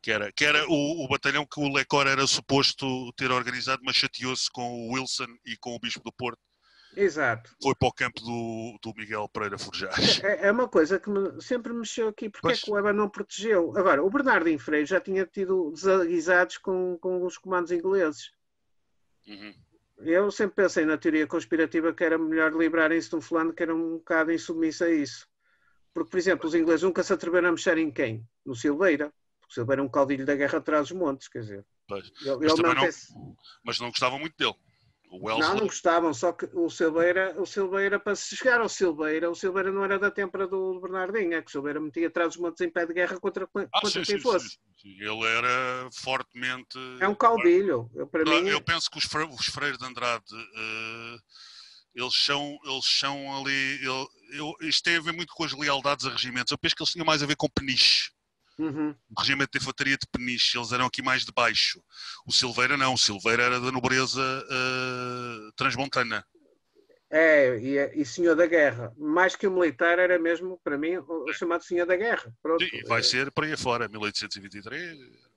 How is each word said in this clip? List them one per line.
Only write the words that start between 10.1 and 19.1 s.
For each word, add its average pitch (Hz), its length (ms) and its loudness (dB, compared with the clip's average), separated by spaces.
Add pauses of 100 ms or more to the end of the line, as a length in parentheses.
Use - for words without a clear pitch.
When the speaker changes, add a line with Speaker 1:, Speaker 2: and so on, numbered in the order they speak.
Speaker 2:
É, 196 220 0
é 202 60 6
uma 247 160 0
coisa 175 300 4
que - 120 -8
me, 196 300 -2
sempre 240 320 -4
me 233 80 -6
mexeu 220 280 -4
aqui, 214 220 -8
porque - 180 -6
Speaker 1:
Pois. 165 100 2
Speaker 2:
é - 40 -6
que - 80 -8
o 208 80 0
Eban 202 140 2
não 208 160 0
protegeu? 196 680 -2
Agora, 180 260 4
o 190 80 2
Bernardo 226 380 2
em 156 100 2
Freire 151 280 0
já 185 140 2
tinha 190 260 -2
tido 185 460 0
desaguisados 180 840 2
com, 185 420 -2
com 185 240 -2
os 180 120 -4
comandos 180 360 -2
ingleses. 175 580 0 (960)